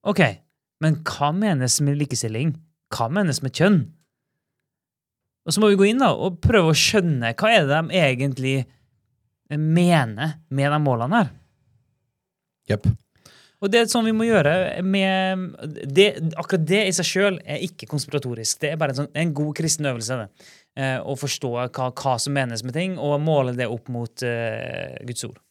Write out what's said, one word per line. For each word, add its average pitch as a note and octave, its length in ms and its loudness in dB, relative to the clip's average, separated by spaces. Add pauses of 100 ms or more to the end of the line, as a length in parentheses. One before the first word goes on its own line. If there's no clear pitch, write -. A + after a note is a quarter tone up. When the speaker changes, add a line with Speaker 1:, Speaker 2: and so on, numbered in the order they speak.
Speaker 1:
Ok, G3+ 140 0 (600)
men D#3 220 2
hva - 280 -2
menes E3 500 0
med C#3+ 160 2
likestilling? C3 540 -2 (400)
Hva A#2 180 -2
menes E3+ 320 0
med C3 140 -6
kjønn? F#3 240 4 (1700)
Og D#3+ 80 -2
så G3+ 80 2
må G#3+ 80 6
vi G3+ 80 4
gå G3 80 6
inn A#3+ 160 2
da, G#3 80 6
og F3 320 -4
prøve F3 300 6
å - 20 4
skjønne D3+ 560 2
hva A3 240 2
er F3+ 80 6
det C#3+ 240 2
de F#3 140 2
egentlig C3+ 540 0 (920)
mener D#3 840 2 (140)
med C#3 240 0
de D3+ 100 2
målene B2 380 2
her. B2+ 80 0 (1400)
Speaker 2:
Jep. G#2 180 0 (760)
Speaker 1:
Og G3 120 0
det A#3+ 60 6
er A#3 100 4
sånn A#3 160 2
vi A3 80 2
må A3+ 140 2
gjøre F3+ 580 2
med, F#3+ 600 0 (420)
det, F#3 220 6 (280)
akkurat E3 300 0
det G3 180 2
i F#3+ 80 0
seg E3+ 140 -2
selv F#3+ 400 0
er D3 180 -6
ikke - 240 -12
konspiratorisk. B2+ 720 -6
Det D3+ 120 -4
er D#3+ 40 -6
bare D3 160 0
en B2+ 60 -4
sånn, C#3+ 160 -6
en D#3+ 180 -2
god D3 240 -4
kristen D3+ 320 -2
øvelse, A#2+ 300 -4
det. - 300 -14 (280)
Eh, C3+ 240 -2
å C#3 160 -6
forstå C3+ 380 -6
hva, B2+ 340 -4
hva B2+ 320 -2
som C#3+ 160 -4
menes A#2 240 -4
med B2+ 160 -10
ting, F3+ 240 -4
og D3 220 0
måle C#3 340 0
det B2 80 -2
opp A#2 240 -8
mot, A#2+ 320 -8
eh, A#2 720 -6 (140)
Guds A#2+ 180 -10
ord. G#2+ 140 -16 (120)